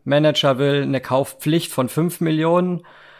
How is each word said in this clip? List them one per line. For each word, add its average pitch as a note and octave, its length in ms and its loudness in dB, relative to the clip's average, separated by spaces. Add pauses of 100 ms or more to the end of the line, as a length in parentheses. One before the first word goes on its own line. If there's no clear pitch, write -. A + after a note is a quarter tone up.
Manager C#3+ 540 2
will C#3+ 240 0
eine C3+ 180 -2
Kaufpflicht D3+ 720 -2
von B2+ 160 -2
fünf E3 320 -2
Millionen E3+ 600 0 (380)